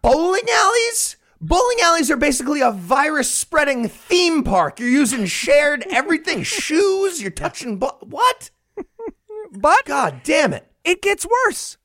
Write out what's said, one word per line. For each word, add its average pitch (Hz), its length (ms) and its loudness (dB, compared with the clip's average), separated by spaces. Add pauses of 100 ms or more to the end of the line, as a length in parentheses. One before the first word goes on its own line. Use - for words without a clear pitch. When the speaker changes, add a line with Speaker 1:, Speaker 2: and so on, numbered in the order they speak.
Speaker 1:
bowling 359 520 2
alleys? 466 640 0 (240)
Bowling 403 420 2
alleys 330 260 2
are 302 80 2
basically 277 440 0
a 247 100 4
virus-spreading 269 1160 0
theme 349 560 0
park. 170 340 0
You're 240 100 -4
using 247 360 2
shared 285 640 2
everything, 302 540 -2
<laughs> - 0 -
shoes, 381 760 0
you're - 100 -6
touching 247 460 -8
bu-, 254 100 -2 (140)
what? 494 500 -2 (1000)
Speaker 2:
But 311 340 2
Speaker 1:
God 208 380 -4
damn 294 300 2
it. - 140 -12 (160)
Speaker 2:
it 359 180 -2
gets 403 240 -2 (200)
worse. - 380 -4